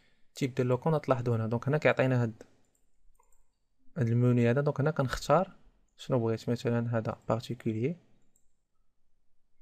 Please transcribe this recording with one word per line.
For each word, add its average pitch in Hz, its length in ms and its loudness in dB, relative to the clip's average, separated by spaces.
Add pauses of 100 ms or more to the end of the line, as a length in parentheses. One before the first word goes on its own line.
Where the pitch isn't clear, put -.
(340)
تيب 127 200 -4
ديال 127 120 0
لو 123 120 2
كونط 160 260 0
تلاحظوا 120 320 0
هنا. 110 100 -2
دونك 117 220 -2
هنا 151 100 2
كيعطينا 127 440 2
هاد، 113 200 -4 (1600)
هاد 123 100 0
الموني 120 420 4
هذا. 131 100 0
دونك 143 200 -2
هنا 147 100 2
كنختار 151 680 0 (400)
شنو 135 220 -2
بغيت، 113 320 -2
مثلًا 117 480 0
هذا 110 180 -4 (120)
بارتيكوليي. 117 680 -2 (1700)